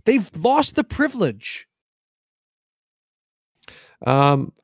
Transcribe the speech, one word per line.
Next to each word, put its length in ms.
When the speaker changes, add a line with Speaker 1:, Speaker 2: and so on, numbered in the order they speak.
Speaker 1:
They've 320
lost 400
the 80
privilege. 800
Speaker 2:
Um, 480